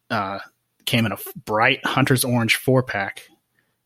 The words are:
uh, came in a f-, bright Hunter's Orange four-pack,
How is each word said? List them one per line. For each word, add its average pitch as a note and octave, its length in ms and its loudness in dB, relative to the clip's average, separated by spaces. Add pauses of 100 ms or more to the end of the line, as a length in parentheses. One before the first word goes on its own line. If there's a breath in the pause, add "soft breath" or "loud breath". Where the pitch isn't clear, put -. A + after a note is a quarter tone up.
uh, G2 300 -4 (460)
came A#2 200 0
in G2+ 60 -2
a - 40 -6
f-, - 180 -16 (100)
bright A#2 420 2
Hunter's C3 380 2
Orange A#2+ 320 0
four-pack, B2 720 -2 (580)